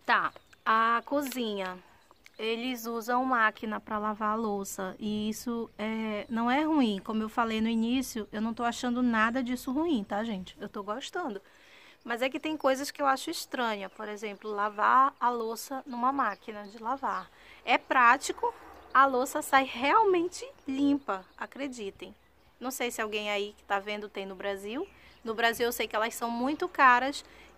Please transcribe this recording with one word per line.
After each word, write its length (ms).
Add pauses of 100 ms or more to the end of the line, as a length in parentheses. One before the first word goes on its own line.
tá, 280 (320)
a 400
cozinha. 720 (600)
Eles 480
usam 380
máquina 560
pra 180
lavar 340
a 40
louça 640
e 300
isso 480
é, 520
não 220
é 120
ruim. 400
Como 200
eu 80
falei 300
no 80
início, 640
eu 120
não 100
tô 100
achando 400
nada 400
disso 300
ruim, 320
tá, 180
gente? 380
Eu 80
tô 140
gostando. 580 (640)
Mas 180
é 60
que 100
tem 200
coisas 320
que 120
eu 40
acho 240
estranha. 580
Por 200
exemplo, 420
lavar 680
a 120
louça 560
numa 260
máquina 560
de 100
lavar. 520 (340)
É 140
prático, 760 (400)
a 120
louça 340
sai 240
realmente 840 (200)
limpa, 580 (140)
acreditem. 760 (460)
Não 100
sei 200
se 100
alguém 300
aí 260
que 80
tá 140
vendo 300
tem 180
no 100
Brasil. 500 (380)
No 100
Brasil 320
eu 60
sei 160
que 80
elas 180
são 160
muito 380
caras 560 (340)